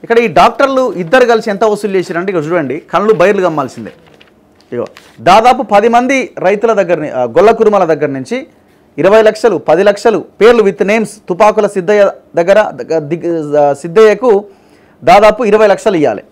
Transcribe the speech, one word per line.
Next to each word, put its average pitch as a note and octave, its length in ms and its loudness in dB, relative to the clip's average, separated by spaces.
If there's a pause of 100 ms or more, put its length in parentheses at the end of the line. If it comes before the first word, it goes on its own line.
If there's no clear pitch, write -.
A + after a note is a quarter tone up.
ఇక్కడ A#3 140 0
ఈ A#3 100 0
డాక్టర్లు A#3+ 640 0
ఇద్దరు F#3 320 0
కలిసి A3+ 260 -2
ఎంత G3+ 140 -2
వసూలు G#3 320 -2
చేశారంటే F3+ 360 -4
ఇక D#3+ 120 -4
చూడండి, D#3 380 -4 (100)
కళ్ళు G3+ 220 0
బయర్లు F#3+ 280 0
కమ్మాల్సిందే. C#3 500 -6 (800)
ఇగో A#2+ 140 -6 (340)
దాదాపు A3 420 2
పది G#3 260 0
మంది B3 500 -2
రైతుల G#3 340 -2
దగ్గర F3 280 0
ని-, D3+ 100 -8
ఆ, B2 120 -4
గొల్ల D3+ 280 2
కురుమల G#3 340 2
దగ్గర D3+ 220 -2
నుంచి C3+ 400 -8 (520)
ఇరవై G3 240 4
లక్షలు, G#3 340 0
పది D#3+ 260 0
లక్షలు G3+ 420 0 (160)
పేర్లు A3+ 220 4
with G3 200 -2
names G#3+ 260 -2 (200)
తుపాకుల G#3 380 0
సిద్ధయ్య G3+ 460 0 (240)
దగ్గర, G3 340 2
దగ్గ-, D3 280 -6
దిగ్-, D3+ 580 -6
ఆ, D3 160 2
సిద్ధయ్యకు G3+ 720 2 (600)
దాదాపు G#3+ 400 4
ఇరవై G#3+ 220 2
లక్షలు G3 300 0
ఇవ్వాలి A#2+ 360 -2